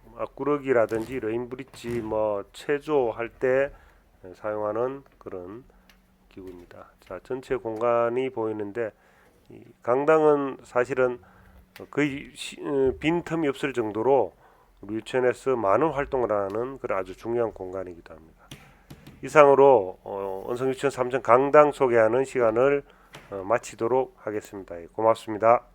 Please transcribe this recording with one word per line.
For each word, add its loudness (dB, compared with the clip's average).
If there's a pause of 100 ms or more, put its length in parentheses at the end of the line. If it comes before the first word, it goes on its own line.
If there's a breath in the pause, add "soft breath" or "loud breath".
(160)
앞구르기라든지 0
레인 -4
브릿지 -10
뭐 -2
체조할 -2
때 0 (640 soft breath)
사용하는 -6 (160)
그런 -14 (640 soft breath)
기구입니다. -20 (100)
자, -14
전체 -6
공간이 -2
보이는데 -6 (560 soft breath)
이 -20 (200)
강당은 2
사실은 0 (720 soft breath)
거의 -2
시-, -16
어, 0
빈틈이 -2
없을 -4
정도로 0 (500 soft breath)
우리 -10
유치원에서 0
많은 2
활동을 -4
하는 -4
그런 -6
아주 -10
중요한 -4
공간이기도 -14
합니다. -20 (800 loud breath)
이상으로, 6
어, -8
원성 -4
유치원 -2
삼 -4
층 -4
강당 6
소개하는 2
시간을, 0 (460 loud breath)
어, -10
마치도록 -2
하겠습니다. -12
예, -18
고맙습니다. 2 (100)